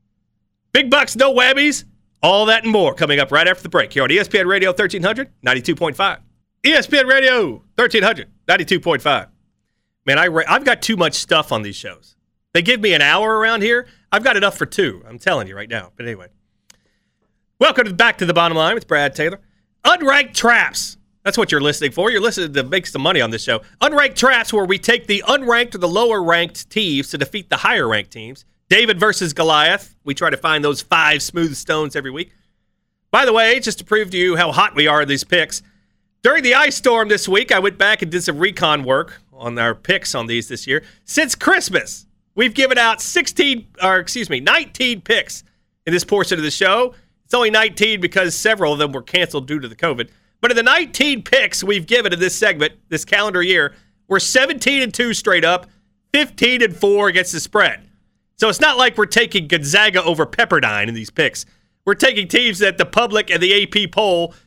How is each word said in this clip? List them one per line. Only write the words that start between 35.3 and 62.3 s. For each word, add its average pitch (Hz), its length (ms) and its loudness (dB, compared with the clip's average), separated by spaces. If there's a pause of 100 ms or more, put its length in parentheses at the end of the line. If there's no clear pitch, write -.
during 285 180 2
the 247 140 4
ice 285 180 2
storm 226 360 2
this 202 180 -2
week, 208 240 2
I 196 80 2
went 196 180 -2
back 208 240 2
and 165 80 -6
did 175 140 -4
some 147 140 -4
recon 165 440 0
work 135 400 -2 (100)
on 120 240 -10
our 117 200 -2
picks 190 400 -4
on 117 100 -6
these 117 220 -4
this 120 180 -12
year. 135 160 -2 (220)
Since 294 320 -2
Christmas, - 720 -2 (300)
we've 226 180 0
given 262 240 0
out 226 240 0
sixteen, 277 640 -2 (160)
or 185 160 2
excuse 190 320 -8
me, 127 100 -4
nineteen 247 600 -2
picks - 420 -4 (420)
in 160 80 -4
this 175 120 0
portion 190 340 0
of 151 60 -4
the 147 60 -4
show. 226 440 0 (300)
It's - 100 -6
only 233 160 2
nineteen 214 500 0
because 175 340 -2
several 165 380 0
of 143 60 -4
them 143 140 0
were 131 100 -8
canceled 165 440 -2
due 151 120 -4
to 127 100 -12
the 113 60 -20
covid. 123 360 -4 (300)
But 247 120 2
in 233 40 -2
the 233 60 2
nineteen 277 600 0
picks 233 420 0
we've 190 220 -2
given 220 260 0
in 170 80 -2
this 180 160 -2
segment, 156 380 0 (140)
this 156 160 -6
calendar 202 380 -2
year, 170 320 0 (340)
we're 190 120 0
seventeen 269 640 0
and 240 120 -4
two 240 180 -2
straight 180 320 0
up, 180 220 0 (460)
fifteen 254 500 0
and 202 120 0
four 202 340 2
against 180 240 0
the 165 80 -6
spread. 160 480 -2 (480)
So 220 120 0
it's 185 120 -2
not 294 180 2
like 254 180 2
we're 208 100 0
taking 202 420 -2
Gonzaga 180 540 2
over 160 220 0
Pepperdine 110 640 0
in 117 60 -6
these 110 160 -14
picks. - 340 -2 (400)
We're 202 100 0
taking 208 340 0
teams 226 320 0